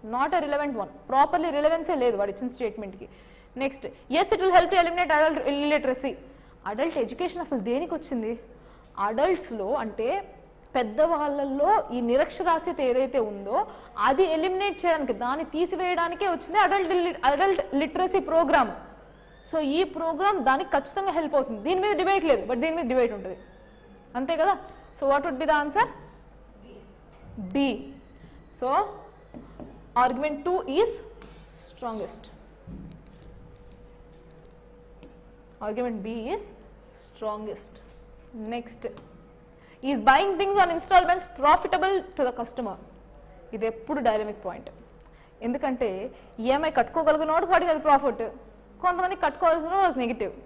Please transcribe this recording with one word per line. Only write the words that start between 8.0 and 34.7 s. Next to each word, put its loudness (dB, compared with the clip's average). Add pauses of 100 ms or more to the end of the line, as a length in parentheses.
అడల్ట్స్‌లో -2 (140)
అంటే -4 (680)
పెద్దవాళ్ళల్లో 2 (260)
ఈ -2 (100)
నిరక్షరాస్యత 0
ఏదైతే 2 (100)
ఉందో -4 (500)
అది 4 (120)
ఎలిమినేట్ 0
చేయడానికి, 0
దాన్ని -2
తీసివేయడానికే -2
వచ్చింది 0
అడల్ట్ 2
ఇల్లి-, 0 (140)
అడల్ట్ 2 (200)
లిటరసీ 0 (100)
ప్రోగ్రామ్. 4 (800)
So, -2 (200)
ఈ 2 (180)
ప్రోగ్రామ్ 0 (100)
దానికి 0
ఖచ్చితంగా -2
హెల్ప్ -2
అవుతుంది. -2
దీని 2
మీద 2
డిబేట్ 2
లేదు, 2
but 0
దీని -2
మీద -4
డిబేట్ 2
ఉంటుంది, -10 (840)
అంతే -2
కదా? 4 (420)
So, -4 (100)
what 2
would -6
be 0
the 4
answer? 2 (1700)
B. 0 (1040)
So, -2 (1300)
argument 0
two 2 (240)
is 4 (680)
strongest. -10 (3500)